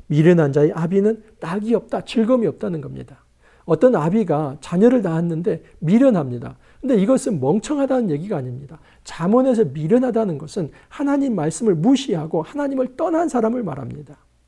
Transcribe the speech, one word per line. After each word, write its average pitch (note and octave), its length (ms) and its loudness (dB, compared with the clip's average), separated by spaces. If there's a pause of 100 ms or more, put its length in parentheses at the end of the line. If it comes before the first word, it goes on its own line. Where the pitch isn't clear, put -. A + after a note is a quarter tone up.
미련한 D#3 460 4
자의 D3 200 4
아비는 G3 500 0 (180)
낙이 G#3 340 -4
없다, - 320 -4
즐거움이 A#3 400 2
없다는 E3 340 -4
겁니다. C3+ 440 -14 (420)
어떤 A3+ 280 4
아비가 D#3+ 680 0
자녀를 A#3 400 2
낳았는데 E3+ 600 -2 (180)
미련합니다. D3+ 760 2 (240)
근데 C4 160 0
이것은 G3+ 440 0
멍청하다는 B3+ 680 0
얘기가 E3 300 -4
아닙니다. C3 420 -12 (240)
잠언에서 A#3 600 2
미련하다는 F#3+ 720 0
것은 D#3 320 -8 (180)
하나님 C#4 460 -2
말씀을 F3 400 0
무시하고 D#3+ 640 0
하나님을 C4 560 -6
떠난 E4 320 -2
사람을 A#3 340 -2
말합니다. C#3 540 -10 (320)